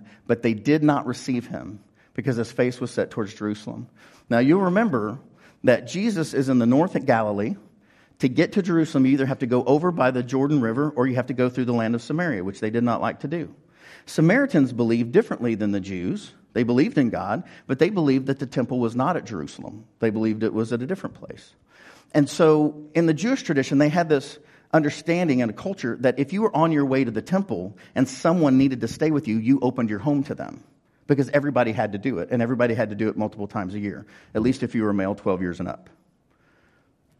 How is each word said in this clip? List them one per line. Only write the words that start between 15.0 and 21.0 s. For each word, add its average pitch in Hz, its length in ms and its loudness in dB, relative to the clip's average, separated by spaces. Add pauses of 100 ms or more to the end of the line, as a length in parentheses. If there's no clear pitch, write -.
differently 120 440 0
than 101 160 -2
the 101 80 -2
Jews. 95 520 -6 (220)
They 123 100 0
believed 123 340 2
in 127 120 2
God, 95 340 -4 (240)
but 135 120 -2
they 170 100 4
believed 139 380 0
that 135 120 -4
the 143 60 -6
temple 127 340 -4
was 117 160 -2
not 143 200 -2
at - 100 -8
Jerusalem. 101 600 -12 (140)
They 113 100 0
believed 110 340 -2
it 110 100 -2
was 113 200 -2
at 117 80 -4
a 131 60 -8
different - 280 -8